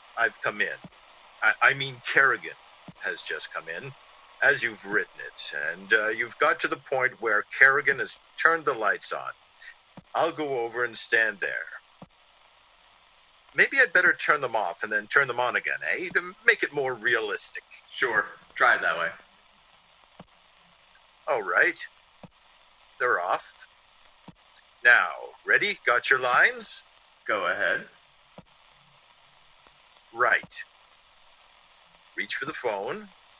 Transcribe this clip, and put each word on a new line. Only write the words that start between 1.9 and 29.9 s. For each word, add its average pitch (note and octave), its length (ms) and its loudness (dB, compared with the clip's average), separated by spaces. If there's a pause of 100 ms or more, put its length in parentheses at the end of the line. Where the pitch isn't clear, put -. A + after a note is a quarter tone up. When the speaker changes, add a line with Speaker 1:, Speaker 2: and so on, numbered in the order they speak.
Speaker 1:
Kerrigan A#2 380 2 (500)
has F2+ 220 -6
just - 300 -10
come E2 160 -12
in, G2+ 240 -12 (500)
as C3 200 4
you've A2 220 -6
written G2 400 -2
it, - 300 -12 (180)
and, F#2+ 200 -8
uh, G#2+ 160 2
you've A2+ 300 -6
got E3 220 2
to D#3 80 -2
the D#3 80 -4
point B2+ 440 -2
where G#2 240 0 (140)
Kerrigan C3+ 420 4
has - 180 -8 (180)
turned E3 280 2
the C#3 100 0
lights G2+ 380 -2
on. C2 180 -8 (840)
I'll D#3 180 0
go C#3 280 -4
over A#2 240 -2
and A2+ 120 -4
stand A2 440 0
there. B1+ 260 -6 (1900)
Maybe A3 260 2
I'd - 120 4
better F3+ 200 6
turn D3+ 280 0
them A#2 160 -2
off F2+ 260 -2
and G#2+ 100 -6
then G#2+ 140 -2
turn C#3 220 2
them A#2+ 120 -2
on A#2 160 0
again, D2 220 -4 (140)
eh? E3 220 -6
To F#3 200 -4 (120)
make A3 160 4
it A#3+ 100 -2
more C3 220 -2
realistic. A2 680 -4 (320)
Speaker 2:
Sure. A2+ 320 0 (280)
Try A#2+ 220 4
it G2 60 -2
that E2+ 160 0
way. E2+ 100 -2 (2250)
Speaker 1:
All B2+ 140 0
right. A2 360 2 (1200)
They're A#2 220 0
off. G2 320 -4 (1300)
Now, G#2+ 260 6 (340)
ready? C3+ 420 2
Got A#2+ 240 2
your - 80 4
lines? E3+ 640 0 (440)
Speaker 2:
Go G2 200 -2
ahead. F#2+ 400 -2 (2250)